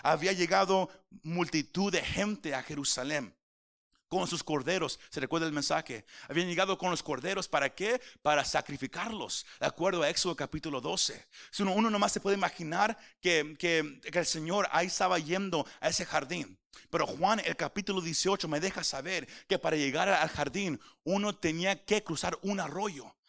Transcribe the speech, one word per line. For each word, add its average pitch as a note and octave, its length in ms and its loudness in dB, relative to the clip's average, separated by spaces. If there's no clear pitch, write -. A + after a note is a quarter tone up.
había D#3+ 300 4
llegado F#3 560 4
multitud E3+ 680 0
de F3 100 2
gente G3 520 -2
a C3 100 -2
Jerusalén C#3 720 -4
con F3+ 200 0
sus E3 160 -4
corderos. D#3 560 -2
¿Se D3+ 120 -8
recuerda E3 260 0
el D3+ 60 -2
mensaje? C#3+ 520 -2
Habían F3 220 0
llegado F#3 280 0
con F#3 140 0
los D#3+ 100 0
corderos, D#3+ 460 -2
¿para C#3 260 2
qué? A3+ 280 -2
Para D3 220 4
sacrificarlos, C#3+ 1000 -4
de A#2 60 2
acuerdo F3 360 0
a C#3+ 60 4
Éxodo E3+ 260 0
capítulo C#3+ 460 -6
doce. D3+ 480 -2
Si - 140 -2
uno, F#3+ 100 2
uno A3 160 4
nomás G#3 220 2
se - 80 -2
puede G3 160 2
imaginar F#3 640 0
que, D#3 360 2
que, D#3+ 440 0
que D#3 180 -2
el E3 60 2
Señor E3+ 480 0
ahí E3+ 140 4
estaba F#3 300 2
yendo E3+ 480 -2
a - 80 0
ese E3+ 180 0
jardín. C#3 540 -4
Pero D#3 180 2
Juan, G3 320 2
el E3+ 160 -2
capítulo F#3+ 460 -2
dieciocho, E3+ 480 0
me D3 100 0
deja E3 240 -2
saber E3 460 -4
que F#3+ 100 2
para D#3+ 200 0
llegar D3+ 320 2
al D#3+ 180 4
jardín, D3 540 -2
uno G3+ 280 0
tenía F3+ 520 -2
que G#3 180 2
cruzar E3 380 -4
un G3 180 -2
arroyo, D#3 560 -6